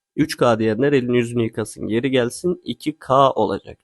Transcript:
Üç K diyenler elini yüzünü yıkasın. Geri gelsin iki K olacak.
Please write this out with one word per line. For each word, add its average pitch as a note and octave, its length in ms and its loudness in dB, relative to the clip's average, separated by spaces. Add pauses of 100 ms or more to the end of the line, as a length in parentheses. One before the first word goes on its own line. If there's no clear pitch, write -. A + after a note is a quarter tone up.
(160)
Üç D#3 200 -2
K A#2+ 220 2
diyenler A2 340 0
elini B2 240 0
yüzünü A#2+ 260 0
yıkasın. A2 460 -6
Geri A#2+ 220 -2
gelsin C3 540 -2
iki D3 340 -8
K C3+ 340 4
olacak. - 520 -2